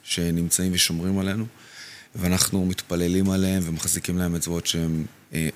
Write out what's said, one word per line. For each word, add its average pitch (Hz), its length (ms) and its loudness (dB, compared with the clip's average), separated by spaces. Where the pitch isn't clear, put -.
שנמצאים 85 720 0
ושומרים 90 440 0
עלינו, 98 280 -2
ואנחנו 90 520 2
מתפללים 90 640 2
עליהם 95 360 2
ומחזיקים 85 520 -2
להם 87 160 0
אצבעות 85 320 -2
שהם, 80 380 0
אה, 80 220 -2